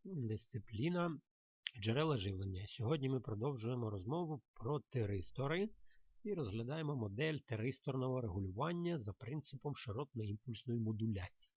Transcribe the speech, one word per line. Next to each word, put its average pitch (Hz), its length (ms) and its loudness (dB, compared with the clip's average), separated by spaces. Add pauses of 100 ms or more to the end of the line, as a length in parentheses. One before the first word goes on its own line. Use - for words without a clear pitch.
дисципліна 147 1160 -2 (600)
«Джерела 131 380 4
живлення». 95 500 0
Сьогодні 131 420 2
ми 131 100 4
продовжуємо 117 720 0
розмову 139 520 0 (120)
про 127 260 -2
тиристори 131 880 0 (540)
і 208 100 -2
розглядаємо 143 600 0
модель 123 420 2
тиристорного 127 840 0
регулювання 123 760 0
за 104 160 -2
принципом 135 600 -4
широтно-імпульсної 113 1040 -2
модуляції. 107 760 -2